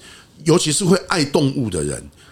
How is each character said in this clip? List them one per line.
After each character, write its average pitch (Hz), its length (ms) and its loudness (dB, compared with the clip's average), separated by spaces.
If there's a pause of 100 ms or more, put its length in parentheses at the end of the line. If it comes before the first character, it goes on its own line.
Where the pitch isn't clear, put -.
(460)
尤 160 120 4
其 156 140 0
是 190 140 -2
会 180 100 6 (140)
爱 185 160 0
动 143 280 0
物 117 160 -2
的 85 140 -4
人， 69 180 -6 (300)